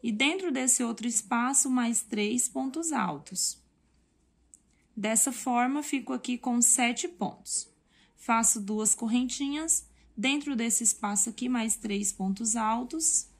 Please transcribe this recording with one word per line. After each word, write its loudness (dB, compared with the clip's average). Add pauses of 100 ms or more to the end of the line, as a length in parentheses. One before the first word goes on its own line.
E -2
dentro 0
desse 2
outro -4
espaço, 2
mais 2
três 0
pontos -4
altos. -4 (1300)
Dessa 2
forma, 0
fico -4
aqui -4
com 0
sete 4
pontos. -6 (420)
Faço 2
duas 0
correntinhas. -2 (300)
Dentro 0
desse 0
espaço 0
aqui, -6
mais 0
três -4
pontos -2
altos. 0 (100)